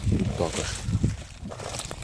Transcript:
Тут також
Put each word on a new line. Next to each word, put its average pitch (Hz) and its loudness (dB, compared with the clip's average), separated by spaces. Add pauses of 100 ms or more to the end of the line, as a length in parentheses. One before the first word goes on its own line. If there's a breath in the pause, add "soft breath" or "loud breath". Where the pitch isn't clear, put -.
Тут 101 4 (100)
також 80 0 (1300)